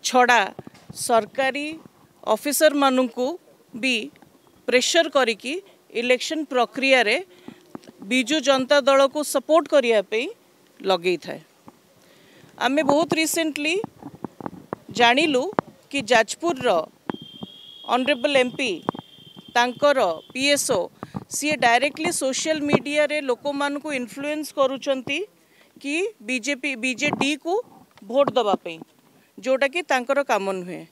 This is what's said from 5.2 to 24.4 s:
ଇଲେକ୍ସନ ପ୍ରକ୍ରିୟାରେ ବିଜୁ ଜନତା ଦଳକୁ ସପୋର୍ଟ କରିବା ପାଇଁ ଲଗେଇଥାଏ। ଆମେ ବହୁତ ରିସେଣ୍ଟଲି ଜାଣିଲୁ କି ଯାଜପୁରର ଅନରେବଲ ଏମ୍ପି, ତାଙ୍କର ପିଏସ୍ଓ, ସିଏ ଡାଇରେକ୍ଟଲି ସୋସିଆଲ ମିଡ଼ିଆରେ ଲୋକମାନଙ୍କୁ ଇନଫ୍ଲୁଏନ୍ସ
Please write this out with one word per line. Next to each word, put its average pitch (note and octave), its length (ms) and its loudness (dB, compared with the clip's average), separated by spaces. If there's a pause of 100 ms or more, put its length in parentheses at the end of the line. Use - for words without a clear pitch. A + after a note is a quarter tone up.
ଇଲେକ୍ସନ B3 460 0 (140)
ପ୍ରକ୍ରିୟାରେ B3+ 640 2 (920)
ବିଜୁ B3+ 260 0 (120)
ଜନତା C4 280 2 (120)
ଦଳକୁ C#4 320 4 (120)
ସପୋର୍ଟ D4+ 320 2 (100)
କରିବା A#3+ 260 4 (100)
ପାଇଁ A3+ 160 -2 (540)
ଲଗେଇଥାଏ। F3 600 -2 (1160)
ଆମେ C4+ 320 0
ବହୁତ D4 200 4 (100)
ରିସେଣ୍ଟଲି D#4 540 -2 (1200)
ଜାଣିଲୁ B3+ 440 4 (480)
କି C#4 80 -4 (120)
ଯାଜପୁରର B3 580 0 (1300)
ଅନରେବଲ B3+ 400 0 (100)
ଏମ୍ପି, A#3+ 280 -4 (840)
ତାଙ୍କର B3 420 2 (340)
ପିଏସ୍ଓ, C4+ 480 0 (560)
ସିଏ D4+ 180 -2 (120)
ଡାଇରେକ୍ଟଲି C4+ 440 2 (120)
ସୋସିଆଲ D#4 360 -2 (120)
ମିଡ଼ିଆରେ D4 480 0 (120)
ଲୋକମାନଙ୍କୁ C#4+ 580 -4 (120)
ଇନଫ୍ଲୁଏନ୍ସ C#4+ 480 -8 (100)